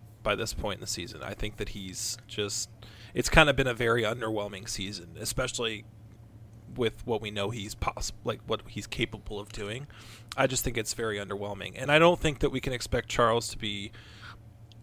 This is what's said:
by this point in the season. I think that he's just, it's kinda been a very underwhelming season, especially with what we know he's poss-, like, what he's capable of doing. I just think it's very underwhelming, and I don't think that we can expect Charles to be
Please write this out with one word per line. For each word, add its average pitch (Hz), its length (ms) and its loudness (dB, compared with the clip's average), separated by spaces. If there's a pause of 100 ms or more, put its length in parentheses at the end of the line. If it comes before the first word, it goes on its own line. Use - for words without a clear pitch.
(240)
by 104 100 4
this 104 200 -2
point 101 240 -2
in - 40 -10
the - 60 -10
season. 80 340 -6
I 78 120 -6
think 107 240 -4
that 104 120 -4
he's 95 480 -6 (100)
just, - 420 -4 (440)
it's - 160 0
kinda 151 240 8
been 131 140 2
a 123 60 0
very 117 300 4
underwhelming 107 640 -2
season, 92 500 -6
especially 113 640 -2 (920)
with 113 280 0
what 113 160 0
we 107 80 -4
know 101 200 0
he's 107 260 -6
poss-, - 380 -2 (100)
like, 117 240 -2
what 110 200 0
he's - 200 -8
capable 110 500 -4
of 104 140 -10
doing. 110 340 -6 (520)
I 135 100 6
just 127 160 2
think 117 140 0
it's 110 160 -2
very 110 240 -2
underwhelming, 101 580 -6
and 131 160 0
I 151 80 10
don't 170 200 10
think 151 200 2
that 143 120 4
we 127 100 0
can 135 120 -2
expect - 360 0
Charles 117 400 6
to - 80 -8
be 104 340 -4 (920)